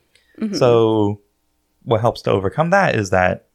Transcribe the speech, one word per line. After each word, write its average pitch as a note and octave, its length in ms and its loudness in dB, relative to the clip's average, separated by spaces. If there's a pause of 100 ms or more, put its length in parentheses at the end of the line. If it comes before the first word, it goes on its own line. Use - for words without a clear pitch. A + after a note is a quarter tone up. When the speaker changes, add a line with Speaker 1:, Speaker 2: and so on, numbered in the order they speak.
(400)
Speaker 1:
Mm-hmm. G#3 160 -6
Speaker 2:
So A2 640 2 (640)
what A2 160 0
helps A2+ 220 -2
to A#2+ 80 -2
overcome A2 400 -2
that F3+ 260 2
is G2+ 140 -4
that F#2 440 0